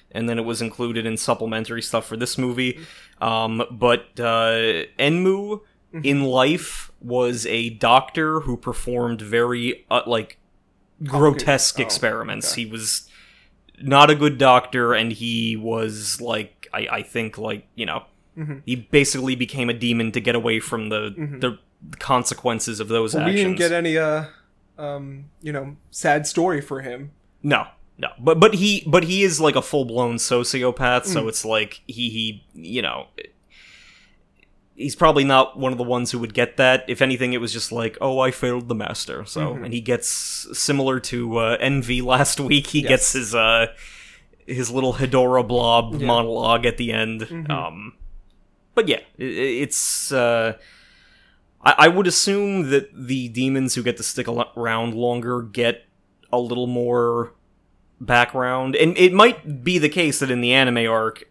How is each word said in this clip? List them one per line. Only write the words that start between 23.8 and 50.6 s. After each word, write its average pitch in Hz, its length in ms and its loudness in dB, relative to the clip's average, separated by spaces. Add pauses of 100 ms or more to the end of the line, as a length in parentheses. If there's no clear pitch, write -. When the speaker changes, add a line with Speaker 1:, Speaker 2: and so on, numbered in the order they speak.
Speaker 2:
uh, 156 260 0 (540)
um, 143 480 -12 (160)
you 151 100 -8
know, 139 240 -8 (140)
sad 151 360 0
story 165 360 0
for 135 180 -10
him. 135 300 -12 (320)
Speaker 1:
No, 127 240 0 (320)
no. 135 100 -8 (100)
But, 160 220 4
but 214 140 8
he, 202 320 0
but 165 180 4
he 190 200 2
is, 160 180 0
like, 143 140 4
a 127 60 2
full-blown 120 540 -2
sociopath, 123 880 0
so 110 200 -2
Speaker 2:
Mm. 110 40 -4
Speaker 1:
it's - 160 -6
like, 110 420 -2
he, 117 220 -6
he, 110 360 -6 (100)
you 85 260 -8
know, 71 280 -6 (1700)
he's - 220 -8
probably 147 280 6
not 135 340 4
one 131 140 -2
of 123 60 -4
the 123 60 -4
ones 120 260 0
who 123 80 -6
would 113 160 -8
get 120 220 0
that. 131 320 4
If 120 140 -2
anything, 127 300 0
it 123 80 -2
was 113 120 -6
just 113 200 -8
like, 113 280 -4
"Oh, 131 200 0
I 131 100 2
failed 123 380 -4
the 120 60 -4
master." - 500 -8
So, 151 300 -6
Speaker 2:
Mm-hmm. 123 100 -10
Speaker 1:
and 110 100 -6
he 120 60 -4
gets, 117 280 -2 (440)
similar 135 480 0
to, 120 380 -6
uh, 113 220 2
Envy 127 420 0
<laughs> 127 120 2
last 143 260 2
week, 139 280 2
he 151 120 0
Speaker 2:
Yes. 131 80 -2
Speaker 1:
gets 127 240 4
his, 120 220 -4
uh, 113 320 4 (800)
his 123 240 -6
little 127 240 0
Hedora 127 520 2
Blob 117 540 2
Speaker 2:
Yeah. 139 60 -2
Speaker 1:
monologue 117 600 2
at 113 120 0
the 117 140 -4
end. 110 300 -4
Speaker 2:
Mm-hmm. 156 280 -10
Speaker 1:
Um, 85 440 -8 (800)
but 147 140 2
yeah, 143 120 0 (180)
i-, - 60 -10
i-, 123 380 -2
it's, - 480 -4
uh, 117 440 0 (1080)